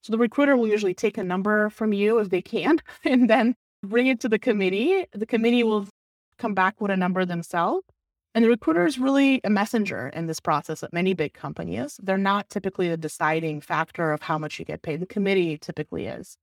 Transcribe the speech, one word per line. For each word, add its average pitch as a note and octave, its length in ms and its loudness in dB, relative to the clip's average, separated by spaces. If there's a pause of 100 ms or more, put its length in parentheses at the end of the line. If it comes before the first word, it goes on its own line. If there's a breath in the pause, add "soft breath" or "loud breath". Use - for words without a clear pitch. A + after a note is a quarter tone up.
So - 100 -8
the A3 60 0
recruiter C4+ 400 2
will A3+ 100 2
usually G#3 280 0
take G#3 220 -2
a G#3 60 -6
number G#3 460 0
from G#3+ 240 -2
you G#3 240 2
if G#3 120 0
they F3+ 120 0
can, A#3 380 0 (120)
<laughs> - 140 -20
and B3+ 240 4
then A#3 260 4 (280)
bring A3+ 240 2
it B3+ 140 0
to B3 80 -2
the G#3+ 100 2
committee. A3 760 0
The G#3 140 -6
committee A#3+ 360 2
will G#3 240 0 (520)
come G#3+ 160 -2
back F#3 260 0
with G3 80 -2
a G3 80 0
number F#3 280 0
themselves. F3+ 600 -2 (480)
And A3+ 120 4
the A3 40 6
recruiter D#4+ 360 2
is C#4 120 0
really C4+ 460 2
a - 60 -2
messenger G3 580 0
in E3 200 -6
this D#3+ 120 -6
process D#3 440 -2
at - 100 -12
many F#3 200 0
big D3+ 200 -2
companies. E3+ 680 -8
They're F#3+ 160 0
not G3 320 0
typically F#3+ 380 -4
the E3 80 0
deciding D#3+ 640 -2
factor D#3+ 540 -2
of D3+ 80 -4
how D#3+ 160 -2
much D3+ 200 -8
you D3+ 60 -10
get - 200 -10
paid. D#3+ 180 -6
The F#3 40 -4
committee F#3+ 520 0
typically - 480 -8
is. - 380 -12